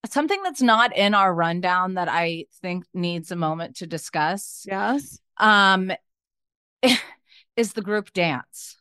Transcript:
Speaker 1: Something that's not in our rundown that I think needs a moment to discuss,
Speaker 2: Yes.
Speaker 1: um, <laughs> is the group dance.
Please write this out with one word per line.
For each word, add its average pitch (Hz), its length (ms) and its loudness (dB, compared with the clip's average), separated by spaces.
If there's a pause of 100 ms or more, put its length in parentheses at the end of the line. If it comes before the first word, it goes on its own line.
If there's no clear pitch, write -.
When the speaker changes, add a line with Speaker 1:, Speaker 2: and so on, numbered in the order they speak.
Speaker 1:
Something 311 380 0
that's 339 180 -4
not 233 340 4
in 202 180 4
our 190 220 4
rundown 180 600 0
that 175 120 -2
I 165 380 -2 (160)
think 180 320 -6
needs 175 380 -4
a 175 40 -6
moment 165 420 -4
to 175 80 -12
discuss, 165 800 -4
Speaker 2:
Yes. 208 540 -4 (200)
Speaker 1:
um, 190 520 6 (920)
<laughs> - 760 -2
is 226 160 -2
the 220 80 -8
group 208 320 -4
dance. - 680 -4